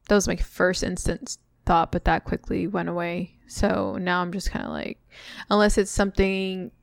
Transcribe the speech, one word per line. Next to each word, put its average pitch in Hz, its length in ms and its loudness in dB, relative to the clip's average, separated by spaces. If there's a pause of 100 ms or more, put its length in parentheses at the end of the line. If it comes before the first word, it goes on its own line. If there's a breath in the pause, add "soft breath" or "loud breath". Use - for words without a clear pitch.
That 208 80 6
was 190 100 2
my 180 100 -2
first - 460 0
instant - 560 -6 (280)
thought, 165 260 4
but 175 140 -2
that 165 180 2
quickly - 420 -4
went 175 220 -4
away. 175 480 -4 (100)
So 190 500 0
now 180 260 0
I'm 175 100 -4
just 185 180 -6
kinda - 200 -6
like, - 280 -8 (520 loud breath)
unless 208 280 6
it's 202 140 2
something, 190 800 0 (100)